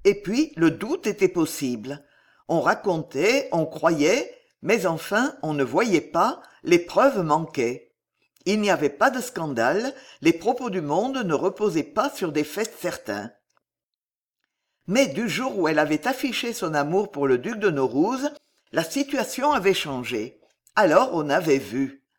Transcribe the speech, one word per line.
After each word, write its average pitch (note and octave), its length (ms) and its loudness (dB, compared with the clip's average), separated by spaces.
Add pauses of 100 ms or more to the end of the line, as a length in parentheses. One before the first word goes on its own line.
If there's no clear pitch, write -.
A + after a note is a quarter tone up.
et G3 120 4
puis A#3 400 -2
le E3 160 4
doute C4+ 340 -6
était G3+ 220 2
possible. C#3 760 -4 (440)
On D#3+ 120 0
racontait, F3 920 0
on E3+ 140 0
croyait, E3+ 720 0 (280)
mais F#3 220 2
enfin G3+ 580 -2
on D#3 100 -4
ne C#3+ 100 0
voyait D#3+ 380 2
pas, F#3+ 400 0 (220)
les E3+ 160 4
preuves A3 420 2
manquaient. D3+ 720 -2 (520)
Il G#3+ 160 0
n'y G3+ 100 2
avait D3 180 2
pas A#3 220 2
de B3 100 -4
scandale, D#3+ 720 -2 (280)
les E3 120 4
propos A3+ 380 -2
du F3+ 100 -4
monde G3 360 -2
ne F#3 180 -2
reposaient F3+ 480 0
pas - 260 -2
sur F3 220 -6
des D3 140 0
faits A3 340 -6
certains. G#2+ 520 -8 (1600)
Mais B3 180 4
du G3 240 -4
jour G#3+ 300 -4
où D#3+ 80 2
elle D#3 100 2
avait D3+ 300 2
affiché B3 440 -2
son E3+ 220 -4
amour D#3+ 380 0
pour C#3+ 160 0
le B2+ 100 6
duc G#3 220 -8
de G3+ 100 2
Naurouse, E3 640 0 (400)
la - 140 -2
situation C#4 640 -2
avait G3 220 2
changé. B2 680 -6 (380)
Alors G3 360 6
on D3+ 160 -2
avait D3 300 2
vu. C3+ 460 -6 (140)